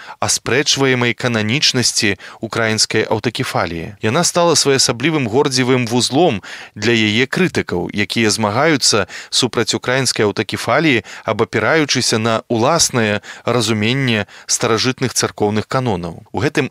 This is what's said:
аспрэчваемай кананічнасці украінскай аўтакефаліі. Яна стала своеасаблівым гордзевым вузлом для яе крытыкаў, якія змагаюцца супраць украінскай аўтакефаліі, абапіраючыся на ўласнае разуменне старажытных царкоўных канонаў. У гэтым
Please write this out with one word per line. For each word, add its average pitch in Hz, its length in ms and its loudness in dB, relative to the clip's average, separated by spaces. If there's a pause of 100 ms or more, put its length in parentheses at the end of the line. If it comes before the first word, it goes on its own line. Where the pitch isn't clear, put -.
(240)
аспрэчваемай 127 880 0
кананічнасці 113 1040 0 (240)
украінскай 110 640 0
аўтакефаліі. 98 960 -4
Яна 123 240 0
стала 170 320 2
своеасаблівым 135 720 2
гордзевым 127 640 2
вузлом 127 480 2 (360)
для 110 200 2
яе 110 320 2
крытыкаў, 95 640 -2
якія 107 400 0
змагаюцца 110 800 0 (160)
супраць - 480 0
украінскай 123 560 0
аўтакефаліі, 117 720 0 (240)
абапіраючыся 117 960 0
на 113 160 2 (220)
ўласнае 120 600 2 (220)
разуменне 113 840 0 (180)
старажытных 117 720 -2
царкоўных 107 480 -2
канонаў. 95 560 -4 (100)
У 101 140 -2
гэтым 147 260 -2